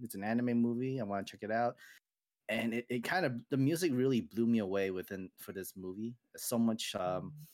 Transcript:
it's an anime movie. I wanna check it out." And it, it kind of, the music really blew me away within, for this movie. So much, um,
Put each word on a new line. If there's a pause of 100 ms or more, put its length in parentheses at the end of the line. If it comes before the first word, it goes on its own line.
it's
an
anime
movie.
I
wanna
check
it
out." (760)
And
it,
it
kind
of, (160)
the
music
really
blew
me
away
within,
for
this
movie. (240)
So
much,
um, (200)